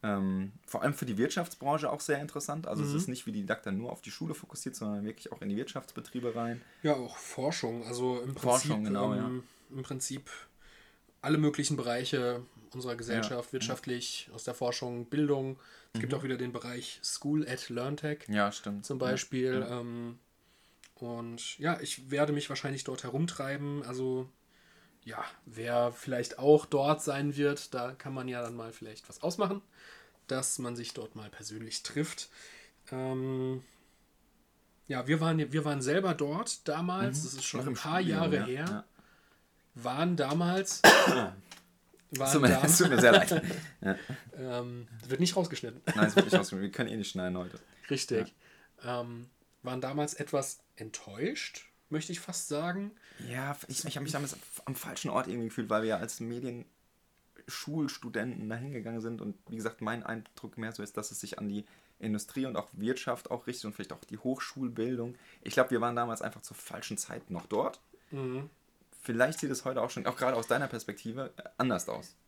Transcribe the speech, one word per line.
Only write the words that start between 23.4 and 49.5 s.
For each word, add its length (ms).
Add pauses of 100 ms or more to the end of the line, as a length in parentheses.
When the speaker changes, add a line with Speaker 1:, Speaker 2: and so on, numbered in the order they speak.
Speaker 2:
Also 460 (760)
ja, 200 (220)
wer 460
vielleicht 460
auch 280
dort 360
sein 340
wird, 380
da 180
kann 200
man 160
ja 140
dann 120
mal 180
vielleicht 360
was 140
ausmachen, 400 (640)
dass 320
man 180
sich 160
dort 240
mal 140
persönlich 520
trifft. 460 (640)
Ähm, 720 (1200)
ja, 200
wir 140
waren, 300
wir 140
waren 160
selber 320
dort 560
damals, 520
Speaker 1:
Mhm. 40
Speaker 2:
das 100
ist 100
schon 160
Speaker 1:
Noch 80
Speaker 2:
ein 40
Speaker 1:
im 60
Speaker 2:
paar 220
Speaker 1:
Studium, 180
Speaker 2:
Jahre 180
Speaker 1:
ja, 80
Speaker 2:
her, 240
Speaker 1:
ja. 160 (920)
Speaker 2:
waren 400
damals, 680
Speaker 1:
<coughs> 1300
Speaker 2:
waren 220
Speaker 1:
Tut 100
mir, 60
Speaker 2:
dam- 180
Speaker 1:
es 100
tut 140
mir 100
sehr 120
leid. 300 (260)
Speaker 2:
<laughs> 120
Speaker 1:
Ja. 160 (400)
Speaker 2:
Ähm, 520 (180)
wird 140
nicht 160
rausgeschnitten. 440 (140)
Speaker 1:
Nein, 120
es 100
wird 100
nicht 80
rausgeschnitten. 280
Wir 100
können 180
eh 60
nicht 160
schneiden 260
heute. 200 (300)
Speaker 2:
Richtig. 460 (480)
Speaker 1:
Ja. 200
Speaker 2:
Ähm, 280 (320)